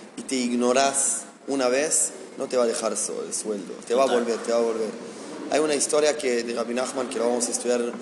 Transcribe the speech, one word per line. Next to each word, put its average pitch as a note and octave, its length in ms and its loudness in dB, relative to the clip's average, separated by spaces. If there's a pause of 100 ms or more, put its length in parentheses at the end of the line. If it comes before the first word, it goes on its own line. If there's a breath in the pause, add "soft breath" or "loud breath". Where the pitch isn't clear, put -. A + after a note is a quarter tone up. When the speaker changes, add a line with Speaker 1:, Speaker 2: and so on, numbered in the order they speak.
(180 loud breath)
Speaker 1:
y - 60 -10
te C3+ 120 -4
ignorás B2 840 2 (260)
una C3 220 2
vez, D3 420 2 (260)
no B2+ 100 -4
te B2+ 100 -2
va B2 80 6
a - 20 4
dejar G#2+ 300 -2
so-, - 260 -4
el E2+ 100 -8
sueldo, G2+ 400 -6 (140)
te A#2 80 0
va C3+ 80 6
a C3 40 6
Speaker 2:
Total. A#2+ 160 4
Speaker 1:
volver, A2+ 160 0
te A2+ 120 -4
va A#2 60 4
a A#2 40 4
volver. A2 280 0 (600 loud breath)
Hay C#3+ 80 4
una D#3 140 2
historia D3 440 4
que, A#2+ 260 0
de A#2 100 -4
Rabbi A#2+ 200 -2
Nachman B2+ 360 -2
que A2 80 -6
lo A#2 120 2
vamos A#2+ 180 0
a A#2+ 40 -4
estudiar A#2+ 300 0 (200)